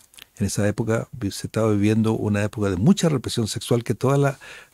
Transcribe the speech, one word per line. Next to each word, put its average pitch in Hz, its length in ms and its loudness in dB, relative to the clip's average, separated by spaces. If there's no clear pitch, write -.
en 101 100 -2
esa 101 200 -2
época, 113 460 -2
vi-, 104 200 -6
se - 160 -10
estaba 110 220 0
viviendo 107 440 4
una 104 300 0
época 104 260 -2
de 92 60 0
mucha 165 320 4
represión 120 380 -2
sexual, - 380 -2
que 117 100 -2
toda 131 220 0
la, 143 220 0